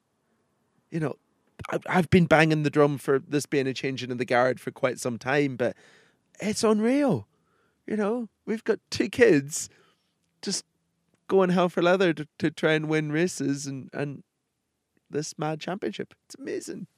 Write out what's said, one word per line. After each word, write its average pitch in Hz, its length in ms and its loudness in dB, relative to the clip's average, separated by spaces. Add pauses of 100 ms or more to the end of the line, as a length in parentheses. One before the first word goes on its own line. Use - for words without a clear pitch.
(880)
You 160 120 -6
know, 147 140 -4 (540)
I've, - 200 -6
I've 175 200 0
been 170 180 6
banging 156 360 4
the 143 60 0
drum 147 280 4
for 139 220 0
this 139 260 -4
being 135 220 -2
a 135 60 -2
changing 127 360 -6
of 123 100 -6
the 127 60 -4
guard 123 360 2
for 123 100 -10
quite - 280 -4
some 120 180 -4
time, 135 400 -2
but 113 180 -2 (640)
it's 208 240 -4
unreal. 220 640 2 (580)
You 214 120 -4
know, 214 320 -4 (160)
we've 220 180 -6
got - 160 0 (100)
two - 200 -2
kids 156 580 4 (720)
just - 220 -6 (640)
going 190 220 4
hell 180 180 4
for 170 140 -2
leather 175 320 4
to, 151 120 -8 (120)
to 156 140 -2
try 160 200 0
and 156 160 0
win 156 240 -2
races 143 560 -2
and, 135 240 -10
and 143 320 -8 (880)
this 143 280 -8
mad 156 220 -6
championship. - 540 -8 (120)
It's - 100 -20
amazing. - 520 -12 (100)